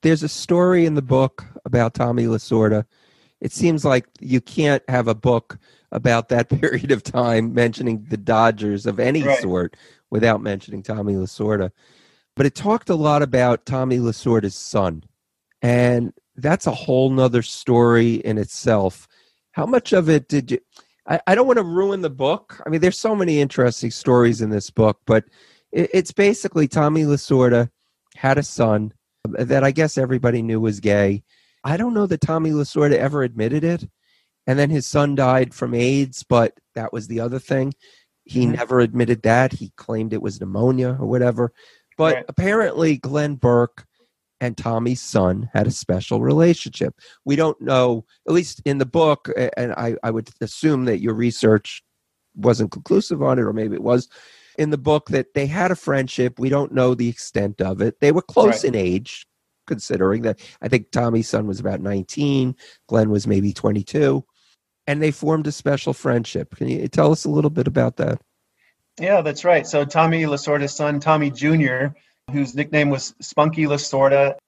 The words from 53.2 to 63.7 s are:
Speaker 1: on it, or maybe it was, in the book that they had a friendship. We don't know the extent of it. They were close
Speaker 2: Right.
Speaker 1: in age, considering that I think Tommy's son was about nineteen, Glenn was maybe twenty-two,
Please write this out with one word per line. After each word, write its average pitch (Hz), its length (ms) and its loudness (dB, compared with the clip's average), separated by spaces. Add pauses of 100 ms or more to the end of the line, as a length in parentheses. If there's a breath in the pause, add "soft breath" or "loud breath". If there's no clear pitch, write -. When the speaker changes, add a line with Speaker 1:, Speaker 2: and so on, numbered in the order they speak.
Speaker 1:
on 131 160 2
it, 120 40 0
or 104 100 -2
maybe 110 220 -4
it 87 80 -8
was, 123 260 0 (480 soft breath)
in 151 140 -2
the 151 80 -2
book 147 320 0
that 139 240 -2
they 139 120 -2
had 180 240 -2
a 180 60 -2
friendship. 131 600 -2
We 131 100 -2
don't 139 240 -2
know 127 220 2
the 120 160 -2
extent 101 500 -6
of 95 220 -2
it. 113 180 -2
They 143 120 4
were 175 100 2
close - 420 2
Speaker 2:
Right. - 0 -
Speaker 1:
in 131 100 0
age, 95 520 -2 (400)
considering 104 560 -2
that 110 180 -2 (220 loud breath)
I - 60 -6
think 120 220 0
Tommy's 117 380 0
son 107 180 -2
was 95 140 -6
about 98 220 -4
nineteen, 127 720 -2 (320 loud breath)
Glenn 110 220 2
was 104 160 0
maybe 101 260 0
twenty-two, 135 720 0 (600)